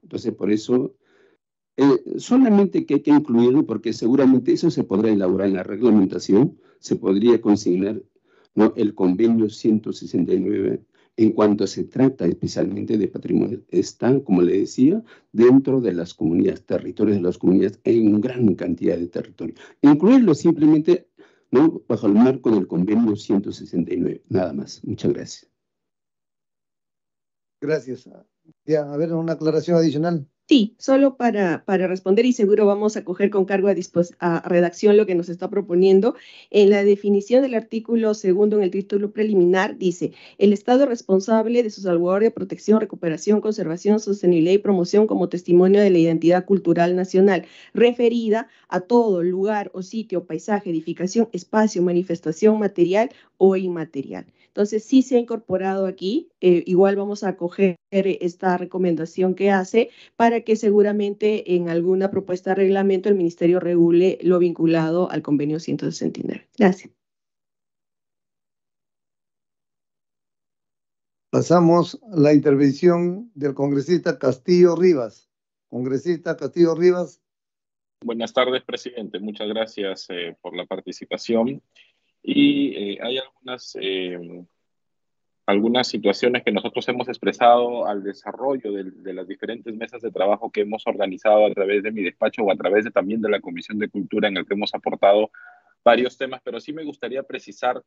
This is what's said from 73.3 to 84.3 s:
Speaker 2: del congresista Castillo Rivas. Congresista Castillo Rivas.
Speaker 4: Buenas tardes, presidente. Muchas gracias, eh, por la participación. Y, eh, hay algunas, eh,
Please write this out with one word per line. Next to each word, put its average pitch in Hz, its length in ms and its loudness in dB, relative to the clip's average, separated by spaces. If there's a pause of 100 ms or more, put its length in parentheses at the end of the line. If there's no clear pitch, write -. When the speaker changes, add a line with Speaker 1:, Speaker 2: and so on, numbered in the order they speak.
Speaker 2:
del 143 200 -6
congresista 143 640 -2
Castillo 175 560 4
Rivas. 160 560 0 (380)
Congresista 135 680 -6
Castillo 165 380 0
Rivas. 180 480 0 (840)
Speaker 4:
Buenas 113 280 -8
tardes, 127 320 -2
presidente. 117 560 -12
Muchas 104 280 -10
gracias, 104 600 -8
eh, 85 340 -10
por 87 140 -14
la 90 100 -10
participación. 113 960 -6 (600)
Y, 143 540 0
eh, 101 260 -8
hay 123 140 -8
algunas, 127 640 -14
eh, 90 640 -8 (1040)